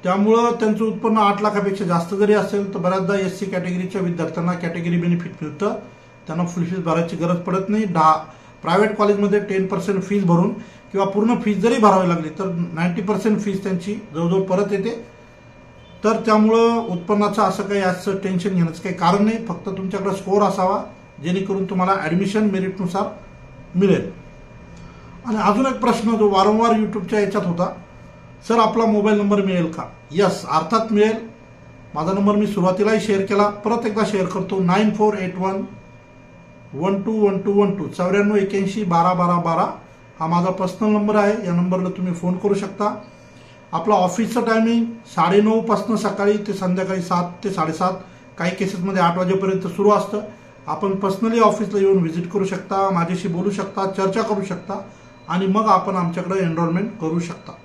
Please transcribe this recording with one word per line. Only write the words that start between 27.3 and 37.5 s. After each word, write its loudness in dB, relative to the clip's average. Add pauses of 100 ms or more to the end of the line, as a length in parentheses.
होता, -2 (760)
"सर, 4
आपला 2
मोबाईल 4
नंबर 2
मिळेल 0
का?" -10 (280)
यस, 0
अर्थात 0
मिळेल. 4 (800)
माझा -2
नंबर 2
मी 2
सुरुवातीलाही 2
शेअर 0
केला, 2
परत -2
एकदा 0
शेअर 0
करतो, -4
नाईन 2
फोर 2
एट -6
वन -2 (1120)
वन -2
टू 2
वन 2
टू -2